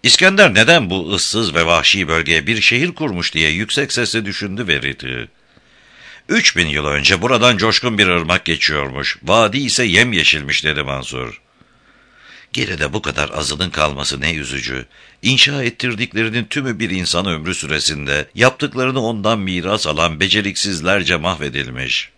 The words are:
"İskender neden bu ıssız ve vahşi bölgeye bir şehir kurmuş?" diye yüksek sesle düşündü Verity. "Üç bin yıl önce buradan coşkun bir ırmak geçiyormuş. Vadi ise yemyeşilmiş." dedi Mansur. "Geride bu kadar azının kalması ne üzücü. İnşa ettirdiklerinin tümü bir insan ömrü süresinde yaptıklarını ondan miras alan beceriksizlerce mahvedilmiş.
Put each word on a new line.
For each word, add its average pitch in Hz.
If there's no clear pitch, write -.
"İskender 185
neden 117
bu 92
ıssız 98
ve 82
vahşi 85
bölgeye 80
bir 113
şehir 139
kurmuş?" 101
diye 80
yüksek 110
sesle 113
düşündü 101
Verity. 67
"Üç -
bin 87
yıl 73
önce 73
buradan 120
coşkun 110
bir 101
ırmak 87
geçiyormuş. 71
Vadi 107
ise 127
yemyeşilmiş." 85
dedi 76
Mansur. 65
"Geride 76
bu 104
kadar 73
azının 76
kalması 71
ne 80
üzücü. 65
İnşa 135
ettirdiklerinin 117
tümü 127
bir 104
insan 90
ömrü 82
süresinde 73
yaptıklarını 127
ondan 110
miras 95
alan 78
beceriksizlerce 95
mahvedilmiş. 69